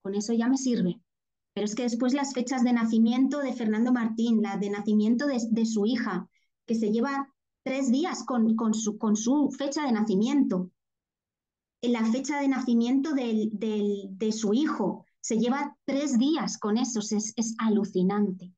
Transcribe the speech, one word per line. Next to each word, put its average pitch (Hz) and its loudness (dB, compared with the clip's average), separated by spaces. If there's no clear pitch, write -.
Con 196 -6
eso 208 -2
ya 233 0
me 269 2
sirve. 190 0
Pero 202 -4
es 208 -4
que 247 -4
después 240 0
las 285 -2
fechas 247 0
de 247 2
nacimiento 233 2
de 254 -4
Fernando 233 0
Martín, 226 2
la 196 -2
de 202 -2
nacimiento 214 2
de, 269 0
de 220 2
su 208 0
hija, 202 -2
que 226 -2
se 220 0
lleva 269 -2
tres 269 -2
días 302 0
con, 226 2
con 220 0
su, 208 -2
con 208 2
su 269 0
fecha 285 -4
de 240 0
nacimiento. 214 0
En 240 2
la 226 2
fecha 269 0
de 277 2
nacimiento 254 2
del, 220 0
del, 202 -2
de 214 -2
su 214 0
hijo, 240 -2
se 226 -2
lleva 254 -2
tres 277 0
días 262 0
con 214 0
eso, 254 -2
es, 208 -4
es 220 -4
alucinante. 196 0